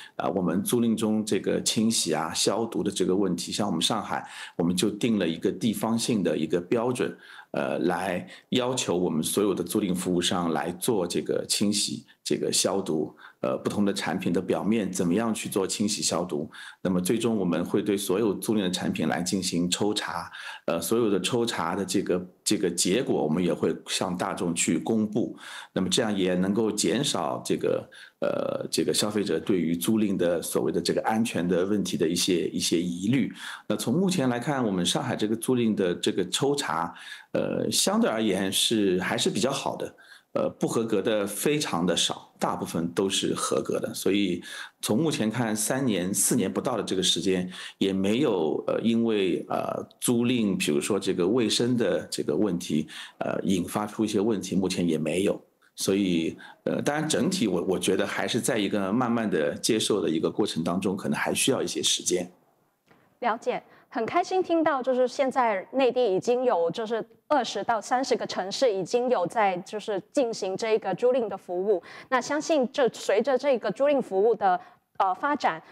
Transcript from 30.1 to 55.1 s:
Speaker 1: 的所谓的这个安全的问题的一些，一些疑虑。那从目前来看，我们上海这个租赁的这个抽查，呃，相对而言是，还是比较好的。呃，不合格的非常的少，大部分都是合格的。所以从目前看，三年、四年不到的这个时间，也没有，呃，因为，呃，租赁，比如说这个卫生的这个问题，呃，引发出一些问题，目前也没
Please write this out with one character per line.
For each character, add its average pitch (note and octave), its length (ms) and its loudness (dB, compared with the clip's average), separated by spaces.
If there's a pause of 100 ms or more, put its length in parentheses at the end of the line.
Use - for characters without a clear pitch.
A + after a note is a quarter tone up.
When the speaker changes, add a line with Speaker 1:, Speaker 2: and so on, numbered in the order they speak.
Speaker 1:
的 E2+ 260 2
所 - 200 -2
谓 D2 80 0
的 E2+ 100 0
这 E2+ 120 0
个 D#2+ 100 2
安 A2+ 220 2
全 F2 220 -2
的 F2+ 180 2
问 G2+ 180 0
题 F2+ 140 -4
的 E2+ 100 2
一 E2+ 80 0
些， F2 340 0
一 - 100 -4
些 G2 200 0
疑 F2+ 300 -2
虑。 A#2+ 240 2 (360)
那 G#2+ 80 0
从 A#2 180 -2
目 F#3 160 2
前 C3+ 180 0
来 A#2+ 100 0
看， C3+ 240 -2
我 G#2+ 80 0
们 F2+ 140 0
上 D3+ 180 0
海 A#2+ 140 -2
这 G#2+ 100 0
个 A2 80 0
租 B2+ 220 0
赁 A2+ 180 2
的 F#2 200 2
这 G#2 180 -2
个 G2 160 -2
抽 C#3+ 260 0
查， D#2+ 380 -2 (400)
呃， G1+ 380 0
相 G3+ 280 2
对 A3+ 120 2
而 A2+ 120 -2
言 G2 300 0
是， G2 480 2
还 G2 160 -2
是 F3 140 2
比 - 100 -2
较 B2+ 100 2
好 - 260 -4
的。 - 180 -8 (420)
呃， D2+ 220 0
不 D#3+ 80 0
合 B2 160 0
格 G#2+ 180 0
的 G#2 240 0
非 D3 360 0
常 F2+ 260 0
的 E2 100 2
少， - 440 -4
大 B2 160 -2
部 F#2+ 100 -6
分 E2+ 260 -2
都 G2 160 0
是 - 280 0
合 - 260 0
格 - 160 -2
的。 - 160 -6
所 - 160 0
以 G2 320 0 (400)
从 G#2+ 160 2
目 D#3+ 100 2
前 A2 220 0
看， A2 240 -2
三 C3+ 320 0
年、 F#2+ 260 0
四 - 220 0
年 G2+ 180 0
不 G2+ 80 -2
到 B2+ 160 -2
的 G2 60 -2
这 F#2+ 140 -2
个 F#2 80 0
时 F2+ 160 2
间， F2+ 280 2 (300)
也 F#2+ 140 0
没 G2 260 2
有， F#2 480 2
呃， - 140 0
因 A2+ 240 2
为， G2 440 0
呃， - 380 -4 (140)
租 A#2+ 260 2
赁， A2+ 320 2
比 D#2 140 0
如 C#2+ 80 2
说 G2 180 0
这 F#2+ 160 0
个 F2+ 100 2
卫 A2 240 4
生 B2 280 2
的 F2 340 2
这 - 140 -4
个 D2 100 0
问 F2+ 240 2
题， D#2 300 0 (300)
呃， - 260 -2
引 F#2 180 2
发 G#2 240 -2
出 G#2+ 180 -2
一 G#2 40 0
些 G#2 100 0
问 G#2 220 2
题， F2 160 -2
目 F#2 120 2
前 F2+ 200 0
也 D#2 100 2
没 D#2 240 0